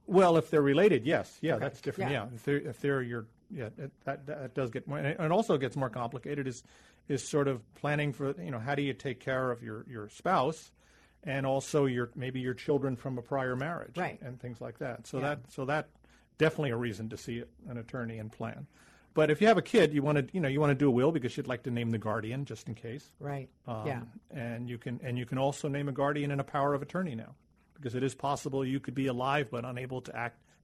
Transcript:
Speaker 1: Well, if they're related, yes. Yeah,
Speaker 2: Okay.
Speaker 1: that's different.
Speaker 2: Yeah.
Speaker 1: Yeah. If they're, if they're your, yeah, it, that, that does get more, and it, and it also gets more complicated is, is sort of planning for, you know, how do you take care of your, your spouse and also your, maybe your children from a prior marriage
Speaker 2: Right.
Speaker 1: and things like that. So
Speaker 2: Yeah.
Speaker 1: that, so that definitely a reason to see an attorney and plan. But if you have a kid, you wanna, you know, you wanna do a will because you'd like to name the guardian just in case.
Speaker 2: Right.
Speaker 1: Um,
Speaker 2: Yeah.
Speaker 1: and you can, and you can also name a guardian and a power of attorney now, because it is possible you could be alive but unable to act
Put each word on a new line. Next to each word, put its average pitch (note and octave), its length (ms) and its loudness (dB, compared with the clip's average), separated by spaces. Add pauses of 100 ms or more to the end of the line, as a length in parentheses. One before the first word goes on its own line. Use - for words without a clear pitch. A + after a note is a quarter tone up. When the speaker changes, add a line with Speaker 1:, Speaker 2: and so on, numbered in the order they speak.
Speaker 1:
Well, F3 320 8
if - 120 2
they're D3+ 120 6
related, C#3 440 6
yes. C3 360 0
Yeah, D3+ 140 2
Speaker 2:
Okay. A2 80 0
Speaker 1:
that's - 180 -4
different. D3+ 300 -2
Speaker 2:
Yeah. A#2+ 140 0
Speaker 1:
Yeah. A#2 100 -10
If A2+ 80 -14
they're, C#3+ 160 2
if - 220 -8
they're C#3 200 2
your, A#2+ 240 -6 (240)
yeah, C3 280 -6
it, C#3 140 -10 (140)
that, C#3 220 -6
that C#3+ 260 -10
does C3 160 -2
get A#2+ 180 -8
more, C#3+ 100 -4
and D3 100 -2
it, D3 100 -2
and E3+ 100 -2
it D#3 40 2
also G3+ 260 4
gets C3 180 -2
more C3+ 140 0
complicated C3 580 -4
is, A#2+ 160 -8 (440)
is C3+ 200 -2
sort C#3+ 200 2
of B2+ 140 0 (140)
planning D3 380 0
for, C#3 280 -4
you E3+ 100 -8
know, A#2+ 80 -6
how C3+ 160 -2
do C#3+ 60 2
you C#3 120 0
take B2+ 260 -8
care C3 320 0
of A#2 120 -4
your, A2+ 260 -8
your G#2+ 200 -10
spouse D#3+ 640 0 (520)
and C3+ 220 -2
also C3+ 400 2
your, A#2+ 300 0
maybe C3 240 -4
your B2+ 140 0
children C3+ 420 0
from B2+ 220 -6
a B2 40 -6
prior C3 340 -2
marriage D#3 420 -6
Speaker 2:
Right. E3 240 -4
Speaker 1:
and B2+ 180 -10
things B2 220 -10
like A#2+ 180 -10
that. A#2 280 -8
So C#3 100 -6
Speaker 2:
Yeah. B2+ 60 -2 (120)
Speaker 1:
that, B2 160 -14
so C3+ 140 -6
that D3 240 -2 (480)
definitely D#3 340 4
a A2+ 60 0
reason A2 320 -4
to - 80 -10
see A#2 260 -8 (240)
an A#2+ 100 -10
attorney A2+ 420 -8
and G#2+ 120 -8
plan. A2+ 360 -8 (460)
But D#3 160 6
if D3+ 120 2
you G#3 60 8
have A3 120 10
a - 20 4
kid, D#3+ 320 6
you C#3+ 80 2
wanna, C#3+ 320 4
you F#3+ 60 -2
know, D3+ 100 2
you C3+ 100 2
wanna C#3+ 160 6
do C#3+ 120 4
a C3+ 40 8
will B2+ 200 6
because B2+ 260 -2
you'd C3+ 100 -4
like B2 160 -4
to C3 80 -4
name A#2+ 200 0
the A2+ 80 0
guardian A2 460 -2
just A2+ 220 -12
in B2 80 -8
case. A#2+ 440 -12
Speaker 2:
Right. C#3 280 -8 (200)
Speaker 1:
Um, A2 200 -6
Speaker 2:
Yeah. B2+ 140 -4 (300)
Speaker 1:
and A#2+ 380 -8
you A#2+ 80 -8
can, A#2+ 260 -8
and B2 140 -4
you B2 80 -4
can C3 120 -4
also C#3 320 -2
name C#3+ 180 -4
a C#3 40 -4
guardian C#3+ 400 0
and C#3 100 -2
a - 20 -2
power C#3+ 300 0
of C#3 80 0
attorney F3 340 -4
now, A2 200 -12 (400)
because B2+ 200 -8
it B2+ 60 -2
is C3 140 0
possible C3+ 500 -2
you C3+ 140 0
could B2+ 160 -10
be C3+ 120 0
alive C3 440 0
but B2 140 -4
unable B2+ 360 -8
to - 140 -12
act A#2+ 260 -8 (220)